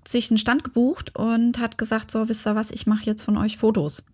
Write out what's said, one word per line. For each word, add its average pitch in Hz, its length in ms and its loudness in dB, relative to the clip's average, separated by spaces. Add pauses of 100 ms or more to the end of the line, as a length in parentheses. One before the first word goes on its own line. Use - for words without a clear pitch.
sich - 240 0
einen 220 80 6
Stand 233 260 2
gebucht 247 520 0
und 233 440 2
hat 226 180 -4
gesagt, 220 320 -2
„So, 220 180 0
wisst 220 180 -4
ihr 214 80 2
was, 214 160 -2
ich - 160 -10
mach 214 160 2
jetzt 214 200 -2
von 214 140 2
euch 214 220 0
Fotos.“ 196 440 0 (100)